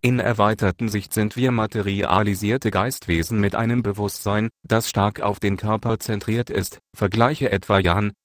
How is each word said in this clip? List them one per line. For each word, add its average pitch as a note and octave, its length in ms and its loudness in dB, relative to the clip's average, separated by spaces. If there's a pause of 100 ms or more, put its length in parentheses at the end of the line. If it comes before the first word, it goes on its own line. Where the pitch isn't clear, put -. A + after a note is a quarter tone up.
In B2 160 2
erweiterten G#2+ 720 0
Sicht G2+ 240 -4
sind G#2+ 220 0
wir B2+ 160 2
materialisierte G#2 1200 0
Geistwesen G#2 680 0
mit G2+ 140 2
einem A#2 300 0
Bewusstsein, G#2 680 -2 (140)
das A2+ 260 0
stark G2+ 320 0
auf G2+ 180 -2
den G2 180 0
Körper A2 420 -2
zentriert A2 500 -4
ist, - 300 -4 (180)
vergleiche A#2 540 0
etwa G2 260 2
Jan G2 360 2 (120)